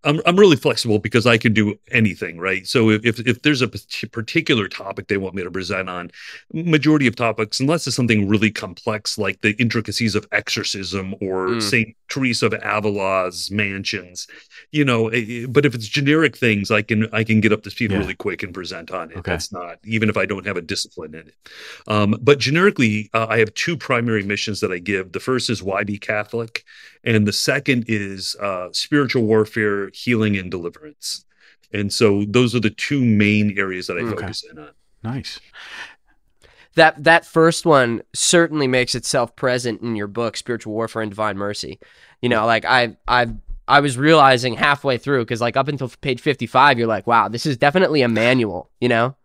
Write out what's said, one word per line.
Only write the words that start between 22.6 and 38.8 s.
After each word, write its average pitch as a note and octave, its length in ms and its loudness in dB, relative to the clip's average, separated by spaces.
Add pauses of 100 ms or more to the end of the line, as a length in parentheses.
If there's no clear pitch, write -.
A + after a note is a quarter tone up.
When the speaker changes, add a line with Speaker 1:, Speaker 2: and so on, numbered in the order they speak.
Speaker 1:
uh, A2+ 160 2
I A2 100 2
have G#2+ 160 2
two E3+ 200 -2
primary A#2 480 -2
missions G2+ 380 -4
that F#2+ 100 -2
I F2+ 60 -4
give. F#2 340 -4
The F#2+ 80 -8
first B2+ 300 -2
is G2+ 140 -2
Why G2 200 -2
Be G2+ 140 -6
Catholic? A2+ 680 -6 (400)
And G#2+ 240 4
the G#2 60 0
second C3 540 0
is, G2 540 -6
uh, F#2 320 -6
spiritual C#3 500 0
warfare, G#2 680 0
healing, A2 440 0
and F2+ 140 -8
deliverance. F#2 720 -12 (480)
And G#2 220 -4
so G#2 340 4
those A#2+ 260 2
are B2 60 0
the G#2+ 100 0
two C#3 340 -2
main G#2 540 4
areas F#2+ 300 -4
that F2+ 100 -6
I E2+ 40 -4
Speaker 3:
Okay. A2+ 200 -6
Speaker 1:
focus - 280 -10
in - 100 -20
on. D2+ 120 -20 (320)
Speaker 3:
Nice. A#2 360 -10 (1400)
Speaker 2:
That, D#3 300 6
that E3 200 6
first D#3+ 400 2
one B2+ 380 4 (100)
certainly D#3 540 2
makes B2+ 260 0